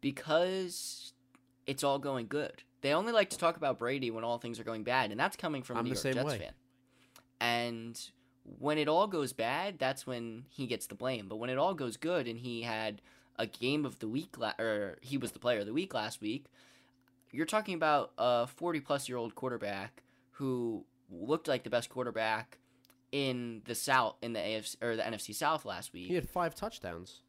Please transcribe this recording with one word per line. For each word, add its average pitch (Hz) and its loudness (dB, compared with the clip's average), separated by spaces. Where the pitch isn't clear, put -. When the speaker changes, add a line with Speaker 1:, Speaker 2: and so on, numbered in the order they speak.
Speaker 1:
Because 175 0
it's 135 -2
all 139 4
going 135 -2
good. 143 -4
They 139 4
only 202 2
like 214 6
to - -8
talk 170 4
about 135 2
Brady 127 0
when 113 -4
all 117 0
things 117 -6
are 113 -10
going 110 -4
bad, 120 4
and 107 -6
that's 175 2
coming 151 -4
from 120 -4
a - 0
Speaker 2:
I'm 117 0
Speaker 1:
New 127 0
Speaker 2:
the 127 0
Speaker 1:
York - -4
Speaker 2:
same 131 2
Speaker 1:
Jets 127 2
Speaker 2:
way. 135 0
Speaker 1:
fan. - -10
And 117 -2
when - 0
it 151 4
all 170 6
goes 147 0
bad, 151 -2
that's - 0
when 117 -6
he 135 -6
gets 113 -2
the 107 -10
blame. 113 -2
But 110 -8
when 117 -4
it 131 0
all 170 4
goes 131 -4
good, 160 0
and 117 -6
he 120 -6
had 110 -2
a 117 0
game 139 0
of 123 -6
the 110 -4
week, 135 -4
la-, 110 0
or 104 0
he 135 -4
was 123 -2
the - -14
player 120 4
of 101 -2
the 107 -6
week 180 -2
last 110 -2
week, 120 -4
you're 156 0
talking 202 0
about 151 4
a 120 4
forty-plus-year-old 135 -2
quarterback 101 -4
who 123 -2
looked 95 -2
like 131 2
the 110 -6
best 117 0
quarterback 110 -2
in 123 -2
the 117 -4
South, 127 4
in 117 -4
the 110 0
A 104 0
F 110 -4
C, - -8
or 117 2
the 113 0
N 113 -2
F 104 -6
C - -8
South 156 0
last - -8
week. 90 -8
Speaker 2:
He 175 0
had 160 0
five 170 -2
touchdowns. 90 -8